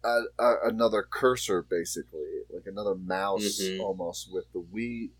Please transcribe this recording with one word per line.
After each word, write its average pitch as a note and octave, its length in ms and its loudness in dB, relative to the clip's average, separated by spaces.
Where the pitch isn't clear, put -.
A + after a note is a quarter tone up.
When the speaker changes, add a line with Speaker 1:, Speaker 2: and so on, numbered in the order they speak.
Speaker 1:
a, A#2 160 4
a, A#2+ 160 6
another A2 340 4
cursor, B2+ 600 2
basically, E2 840 -4
like F2+ 120 -12
another G2+ 280 -2
mouse G2 640 0
Speaker 2:
Mm-hmm. F#2+ 200 -2
Speaker 1:
almost F#2 520 -6
with F2+ 200 -4
the F2+ 80 -6
Wii A2+ 600 -8